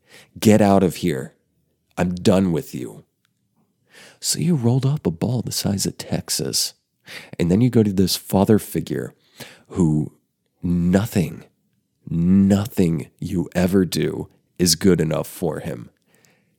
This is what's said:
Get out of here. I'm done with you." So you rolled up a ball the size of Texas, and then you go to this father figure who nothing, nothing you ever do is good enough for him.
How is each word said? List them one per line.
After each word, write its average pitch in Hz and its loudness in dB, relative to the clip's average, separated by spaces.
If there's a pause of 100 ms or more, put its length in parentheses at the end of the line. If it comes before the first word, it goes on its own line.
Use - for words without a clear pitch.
(380)
Get 107 4
out 98 4
of 85 0
here. 71 -6 (640)
I'm 90 -2
done 92 2
with 73 -6
you." 60 -12 (1160)
So - -4
you 170 0
rolled 123 2
up 147 -2
a 87 -2
ball 110 -4
the - -8
size - -2
of - -8
Texas, - -6 (640)
and 85 0
then 95 4
you 123 4
go 117 4
to 104 2
this 92 0
father 101 2
figure 71 -6 (540)
who 78 0 (480)
nothing, 90 0 (640)
nothing 92 2 (100)
you 87 -6
ever 90 2
do 78 -6 (300)
is 87 2
good 87 2
enough 78 -4
for 82 -6
him. 65 -12 (720)